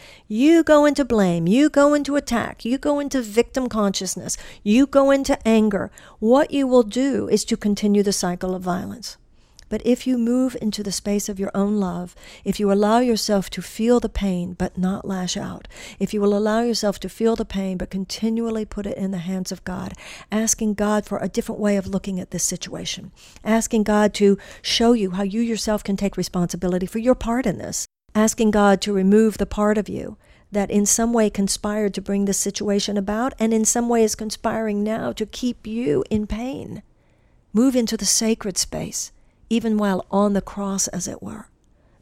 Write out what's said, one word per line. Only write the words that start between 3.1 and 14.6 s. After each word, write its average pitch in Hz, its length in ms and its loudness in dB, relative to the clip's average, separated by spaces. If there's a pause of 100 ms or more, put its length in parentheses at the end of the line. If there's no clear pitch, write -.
victim 233 480 0
consciousness, 196 720 -4 (240)
you 233 240 4
go 277 240 4
into 277 360 2
anger, 214 440 2 (280)
what 247 320 4
you 277 160 0
will 247 160 6
do 226 460 -2
is 214 160 2
to - 140 -2
continue 208 440 2
the 202 80 0
cycle 185 440 -4
of 185 80 -8
violence. 190 560 -8 (500)
But 214 160 -6
if 247 200 2
you 254 140 0
move 240 420 0
into 214 220 -4
the 196 80 -6
space 202 380 -4
of 196 100 -8
your 196 160 -4
own 202 240 0
love, 180 380 -6 (260)
if 202 160 -2
you 202 140 2
allow 208 260 4
yourself 214 520 0
to 180 120 -8
feel 240 380 2
the 226 80 -2
pain 180 500 -2
but - 180 -4